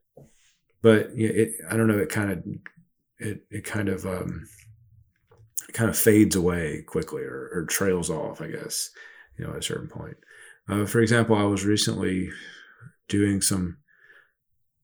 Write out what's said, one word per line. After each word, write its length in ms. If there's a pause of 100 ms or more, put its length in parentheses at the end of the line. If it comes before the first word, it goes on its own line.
(800)
but, 340
yeah, 140
it, 240 (160)
I 80
don't 100
know, 100
it 140
kinda, 300 (760)
it, 320
it 160
kind 240
of, 160
um, 420 (1200)
it 60
kind 160
of 80
fades 380
away 520
quickly 360
or, 300
or 120
trails 440
off, 320
I 60
guess, 420 (480)
you 80
know, 60
at 80
a 40
certain 260
point. 280 (500)
Uh, 180
for 160
example, 340
I 80
was 220
recently 640 (760)
doing 340
some, 360 (1080)